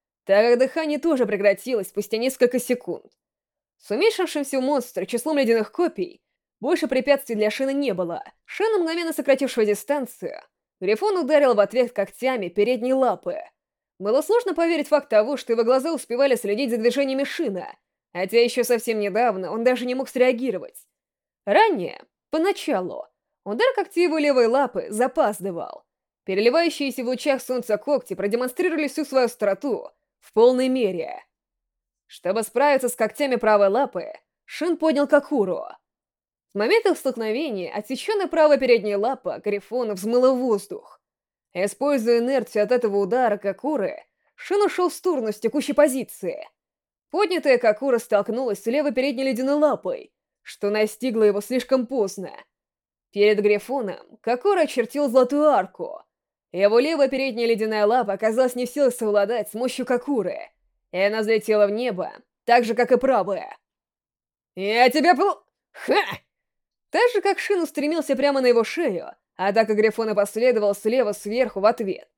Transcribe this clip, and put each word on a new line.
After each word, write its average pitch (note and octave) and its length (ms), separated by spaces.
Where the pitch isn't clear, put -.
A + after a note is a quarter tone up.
так G3+ 220
как A#3+ 140
дыхание D4 400
тоже C#4 260
прекратилось G3+ 640
спустя G#3 280
несколько B3 420
секунд. - 520
С - 140
уменьшившимся D4+ 640
у B3+ 40
монстра C4 440
числом C#4+ 320
ледяных A3+ 340
копий - 500
больше D4+ 280
препятствий C4 480
для G#3+ 160
Шина C4+ 180
не C4+ 240
было. F3 300
Шин, G#4+ 340
мгновенно E4 340
сократившего C4+ 520
дистанцию, G#3 760
Грифон C4+ 380
ударил C#4+ 360
в G#3 60
ответ A#3 320
когтями G#3 580
передней A#3 440
лапы. A3+ 460
Было A3 220
сложно G#4 320
поверить E4 340
в - 20
факт D4 200
того, A3+ 280
что - 160
его A3+ 100
глаза C4 300
успевали B3+ 420
следить A3 340
за A#3 80
движениями C4+ 460
Шина, A3 520
хотя F#3+ 260
еще A#3+ 240
совсем A3+ 360
недавно G3+ 520
он A#3 120
даже B3 220
не B3+ 100
мог C4 140
среагировать. B3 800
Ранее, C4+ 580
поначалу, D#4 760
удар A#3 320
когтей F4 280
его D#4+ 140
левой C4+ 300
лапы B3+ 420
запаздывал. G#3 920
Переливающиеся C4 800
в A3+ 40
лучах B3+ 340
солнца A#3+ 360
когти C4 360
продемонстрировали B3+ 760
всю C#4+ 180
свою C4 200
остроту G#3+ 640
в - 140
полной B3+ 340
мере. G#3+ 560
Чтобы G#3 380
справиться C4 460
с - 60
когтями B3 420
правой G#3 320
лапы, B3+ 440
Шин E4 320
поднял C#4+ 300
Какуру. C4+ 580
В - 40
момент G#4 280
их F4+ 120
столкновения A3+ 760
отсеченная F4+ 540
правая D4+ 300
передняя A3 400
лапа G3+ 460
Грифона G#3+ 500
взмыла A#3+ 400
в B3+ 40
воздух. A3+ 640
Используя A#3 640
инерцию A#3 440
от G#3 80
этого A3+ 260
удара G#3+ 400
Какуры, G3+ 640
Шин G4+ 260
ушел F4+ 280
в - 40
сторону C4 380
с - 80
текущей C#4 340
позиции. C4 720
Поднятая E4 480
Какура A#3+ 420
столкнулась A3 640
с - 40
левой C#4 280
передней C4 300
ледяной C4 320
лапой, C4+ 580
что - 280
настигло G#3+ 540
его G#3 180
слишком B3+ 460
поздно. G3 440
Перед G#3 280
Грифоном G#3 800
Какура E4+ 400
очертил C#4 480
золотую C4 360
арку. - 580
Его G#3 280
левая D4 300
передняя C4 380
ледяная A3 380
лапа A3 280
оказалась A3+ 420
не B3 100
в A3+ 40
силах C4+ 240
совладать G#3 560
с - 40
мощью A#3+ 320
Какуры, A#3+ 520
и F3 60
она G#3 220
взлетела G#3+ 480
в G3+ 40
небо, G#3+ 400
так A#3+ 180
же, A3+ 100
как A#3 180
и B3 60
правая. G3+ 600
«Я A3 340
тебя D#4 240
пол-, F4 300
ха!» - 300
Так A#4+ 240
же, G4+ 80
как G4+ 160
Шин F#4+ 240
устремился D4+ 540
прямо C#4 260
на B3+ 60
его A#3 160
шею, A#3+ 480
атака G#3 400
Грифона G#3+ 400
последовала G#3 580
слева A3 380
сверху G#3+ 480
в G3 60
ответ. A3+ 520